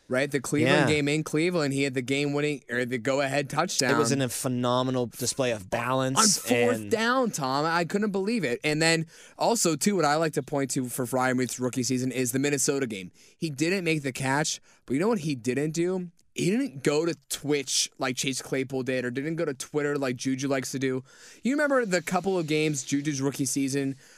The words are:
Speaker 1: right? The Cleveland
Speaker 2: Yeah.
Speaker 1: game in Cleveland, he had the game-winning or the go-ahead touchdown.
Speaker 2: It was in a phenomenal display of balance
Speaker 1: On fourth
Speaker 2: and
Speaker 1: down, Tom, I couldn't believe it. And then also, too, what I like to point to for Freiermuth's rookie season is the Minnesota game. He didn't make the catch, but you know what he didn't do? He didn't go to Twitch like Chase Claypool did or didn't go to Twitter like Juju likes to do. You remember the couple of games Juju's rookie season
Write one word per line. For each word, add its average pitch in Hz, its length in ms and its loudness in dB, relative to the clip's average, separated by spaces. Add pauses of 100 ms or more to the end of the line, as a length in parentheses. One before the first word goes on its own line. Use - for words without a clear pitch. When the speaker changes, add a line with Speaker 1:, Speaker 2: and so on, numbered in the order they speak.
Speaker 1:
right? 135 240 0
The 143 80 0
Cleveland 143 500 4
Speaker 2:
Yeah. 151 60 4
Speaker 1:
game 147 120 2
in 151 160 2
Cleveland, 156 520 0
he 139 80 2
had 139 100 0
the 135 80 -2
game-winning 143 640 0
or 120 160 0
the 123 140 -2
go-ahead 135 500 0
touchdown. 143 460 0
Speaker 2:
It 117 60 4
was 117 120 2
in 139 120 2
a 127 40 2
phenomenal 123 800 0
display 123 460 -2
of 104 180 -6
balance 131 480 0
Speaker 1:
On 110 100 6 (220)
fourth 120 280 4
Speaker 2:
and 107 120 -8
Speaker 1:
down, 226 400 2
Tom, 139 340 -2
I 165 220 0
couldn't 208 240 -2
believe 196 340 -2
it. 120 200 -2
And 151 180 0
then 165 240 4 (320)
also, 180 380 2
too, 202 200 2
what 175 80 4
I 147 120 4
like 160 180 2
to 151 80 -2
point 139 300 -2
to 127 180 -2
for 123 160 -4
Freiermuth's 127 540 0
rookie 127 240 -2
season 127 280 -2
is 123 200 -2
the 135 80 0
Minnesota 139 480 0
game. 95 240 -8 (260)
He 165 140 -4
didn't 165 320 0
make 160 180 0
the 135 100 -4
catch, 139 480 0 (280)
but 123 80 0
you 139 40 2
know 196 100 2
what 240 100 2
he 147 160 -2
didn't 127 360 -2
do? 175 380 -2 (240)
He 151 160 0
didn't 233 320 -2
go 151 240 2
to 170 80 0 (160)
Twitch - 720 0
like 131 160 0
Chase 135 260 -2
Claypool 135 420 -2
did 127 200 0
or 123 80 -2
didn't 139 240 -4
go 135 80 -2
to 139 100 -2
Twitter 143 440 -2
like 135 180 -2
Juju 131 320 -2
likes 135 240 -2
to 135 80 -4
do. 131 240 -2 (400)
You 233 80 0
remember 277 340 2
the 180 160 0
couple 180 380 0
of 160 80 -2
games 151 360 0
Juju's 143 380 -2
rookie 139 220 -2
season 135 540 -2 (200)